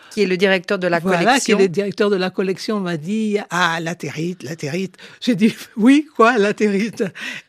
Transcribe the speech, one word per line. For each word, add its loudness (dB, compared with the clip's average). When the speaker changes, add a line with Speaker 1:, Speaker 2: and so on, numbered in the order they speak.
Speaker 1:
Qui 0
est 2
le 0
directeur 0
de -2
la 2
Speaker 2:
Voilà, 0
Speaker 1:
collection. 2
Speaker 2:
qui 4
est 4
le 2
directeur -2
de 2
la 0
collection, -4
m'a -4
dit : « -4
Ah, -2
latérite, -8
latérite. » -8
J'ai 0
dit : 2
<laughs> « -20
Oui, 6
quoi, 4
latérite ? » 0